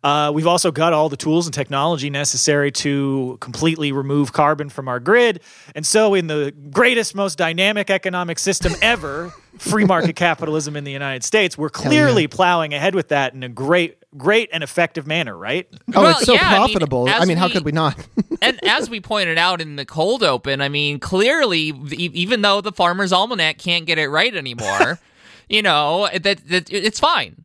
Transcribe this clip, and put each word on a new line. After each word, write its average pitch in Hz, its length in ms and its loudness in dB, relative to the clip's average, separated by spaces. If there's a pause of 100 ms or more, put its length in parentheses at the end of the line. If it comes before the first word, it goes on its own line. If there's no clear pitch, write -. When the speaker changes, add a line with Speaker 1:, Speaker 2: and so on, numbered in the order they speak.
Speaker 1:
Uh, 147 300 2
we've 156 140 0
also 175 240 2
got 160 220 2
all 156 160 2
the 139 80 -8
tools 165 300 0
and 139 60 -8
technology 143 560 -2
necessary 143 640 0
to 135 680 -2
completely 151 500 -2
remove 139 420 -2
carbon 147 360 2
from 135 180 -10
our 123 120 -4
grid. 214 420 4 (340)
And 156 100 -8
so 220 280 4
in 175 140 2
the 147 260 -2 (160)
greatest, 226 460 2
most 196 220 -2
dynamic 190 520 0
economic 180 500 -2
system 180 380 0
Speaker 2:
<laughs> - 40 -2
Speaker 1:
ever, 175 520 -2 (240)
free 208 280 0
market 175 300 2
capitalism 156 600 -2
in 143 80 -8
the 143 80 -10
United 139 320 -6
States, 208 340 2
we're 151 160 -2
Speaker 2:
Hell - 120 -10
yeah. 269 40 0
Speaker 1:
clearly 262 380 4
plowing 170 460 0
ahead 156 220 0
with 175 140 -2
that 139 240 0
in 131 100 -12
a 127 60 -10
great, 151 480 0 (200)
great 202 360 0
and 160 100 -4
effective 160 440 -4
manner, 151 300 -4
right? 120 300 -6 (280)
Speaker 2:
Oh, 190 80 6
Speaker 3:
Well, 320 80 6
Speaker 2:
it's 262 140 2
so 247 80 4
Speaker 3:
yeah, 285 80 4
I 370 100 2
mean, 196 60 4 (100)
Speaker 2:
profitable. 139 420 0
I 214 100 2
Speaker 3:
as 185 80 4
Speaker 2:
mean, 165 100 2
how 180 100 2
Speaker 3:
we 202 60 -2
Speaker 2:
could 170 120 -2
we 151 60 -2
not? 156 260 0 (240)
<laughs> - 200 -6
Speaker 3:
and 254 220 0
as 247 260 0
we 226 120 -8
pointed 180 360 -2
out 175 240 2
in 151 140 -10
the 143 100 -10
cold 202 380 -2
open, 139 380 0
I 139 80 -2
mean, 147 300 -2
clearly, 220 600 0 (100)
e-, 147 440 -8
even 196 280 -2
though 202 200 2
the - 100 -6
Farmer's 180 400 0
Almanac 185 460 0
can't 170 280 -2
get 160 120 0
it 151 100 0
right 180 280 0
anymore, 117 680 -2
Speaker 2:
<laughs> - 460 -20
Speaker 3:
you 214 120 2
know, 170 500 2
that, 185 360 -2
that 180 240 -2
it's 202 280 -2
fine. 214 460 0